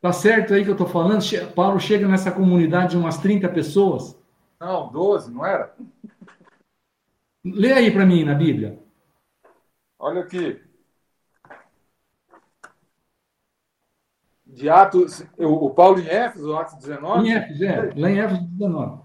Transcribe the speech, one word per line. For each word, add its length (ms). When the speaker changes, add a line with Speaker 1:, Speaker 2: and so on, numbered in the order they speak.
Speaker 1:
Tá 120
certo 420
aí 100
que 60
eu 60
tô 100
falando? 360
Che-, 240
Paulo 320
chega 300
nessa 240
comunidade 600
de 40
umas 220
trinta 300
pessoas? 680
Speaker 2:
Não, 320
doze, 400
não 140
era? 300
Speaker 1:
Lê 280
aí 180
pra 160
mim 180
na 100
Bíblia. 460
Speaker 2:
Olha 240
aqui. 380
De 220
Atos, 560
o, 280
o 40
Paulo 300
em 60
Éfeso, 480
Atos 220
dezenove? 500
Speaker 1:
Em 60
Éfeso, 320
é. 320
Lá 140
em 80
Éfeso, 300
dezenove. 560